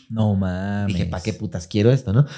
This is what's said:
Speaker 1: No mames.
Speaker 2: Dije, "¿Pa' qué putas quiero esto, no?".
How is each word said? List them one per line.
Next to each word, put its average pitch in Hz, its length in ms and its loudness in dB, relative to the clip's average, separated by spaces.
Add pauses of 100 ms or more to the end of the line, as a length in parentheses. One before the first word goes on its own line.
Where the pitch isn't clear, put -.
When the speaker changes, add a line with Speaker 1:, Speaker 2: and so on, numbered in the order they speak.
Speaker 1:
No 110 260 0
mames. 95 600 -2
Speaker 2:
Dije, 87 100 -2
"¿Pa' 87 180 -6
qué 110 80 -4
putas 98 340 -8
quiero 107 280 4
esto, 135 180 0
no?". 131 140 6 (120)